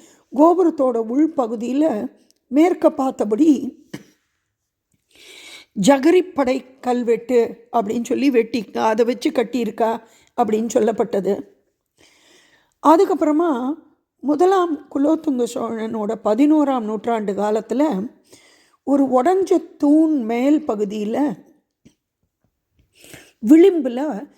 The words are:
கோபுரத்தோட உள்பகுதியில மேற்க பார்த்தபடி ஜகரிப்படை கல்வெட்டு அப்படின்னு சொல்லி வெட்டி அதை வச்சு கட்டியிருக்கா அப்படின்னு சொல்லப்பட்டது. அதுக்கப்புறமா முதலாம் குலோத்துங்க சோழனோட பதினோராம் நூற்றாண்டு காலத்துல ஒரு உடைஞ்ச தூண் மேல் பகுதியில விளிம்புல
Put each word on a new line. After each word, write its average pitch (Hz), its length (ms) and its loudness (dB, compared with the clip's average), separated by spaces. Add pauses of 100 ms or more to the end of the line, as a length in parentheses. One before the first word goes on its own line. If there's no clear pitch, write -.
(360)
கோபுரத்தோட 302 760 2
உள்பகுதியில 254 1040 -2 (360)
மேற்க 339 440 2
பார்த்தபடி 262 880 -2 (2000)
ஜகரிப்படை 277 920 0
கல்வெட்டு 233 920 0
அப்படின்னு 233 320 -2
சொல்லி 247 280 0
வெட்டி 226 400 -2
அதை 226 340 0
வச்சு 254 240 -2
கட்டியிருக்கா 226 720 -2 (400)
அப்படின்னு 220 320 -2
சொல்லப்பட்டது. 208 680 -2 (1500)
அதுக்கப்புறமா 311 880 0 (460)
முதலாம் 349 680 0
குலோத்துங்க 294 640 -2
சோழனோட 220 720 -6
பதினோராம் 277 580 2
நூற்றாண்டு 214 520 -4
காலத்துல 214 760 -2 (720)
ஒரு 277 200 2
உடைஞ்ச 330 760 0
தூண் 302 440 2
மேல் 247 460 0
பகுதியில 214 760 -4 (2000)
விளிம்புல 294 920 4